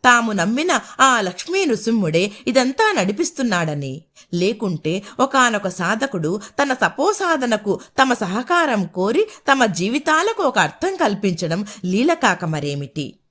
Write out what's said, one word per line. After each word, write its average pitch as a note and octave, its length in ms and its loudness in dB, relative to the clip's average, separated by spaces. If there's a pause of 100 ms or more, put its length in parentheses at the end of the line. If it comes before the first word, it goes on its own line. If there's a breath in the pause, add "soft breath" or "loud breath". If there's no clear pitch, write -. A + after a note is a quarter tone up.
తాము A#3 260 4
నమ్మిన A#3 480 0 (200 loud breath)
ఆ B3+ 220 6
లక్ష్మీ E4+ 440 -2
నృసింహుడే G#3 640 0 (160 loud breath)
ఇదంతా C4+ 500 2
నడిపిస్తున్నాడని, F3 1040 -2 (300 loud breath)
లేకుంటే F#3 720 -2 (160 loud breath)
ఒకానొక B3 480 2
సాధకుడు F#3 760 -2 (200 loud breath)
తన C#4 120 2
తపోసాధనకు B3+ 1040 0 (220 loud breath)
తమ C4 120 4
సహకారం B3 720 0
కోరి G#3+ 440 0 (240 loud breath)
తమ C4+ 140 4
జీవితాలకు D#4 800 0
ఒక A#3+ 160 2
అర్థం D#4+ 360 0
కల్పించడం G3+ 680 -2 (200 loud breath)
లీల A3+ 280 2
కాక G3+ 320 0
మరేమిటి? C#3+ 760 -6 (120)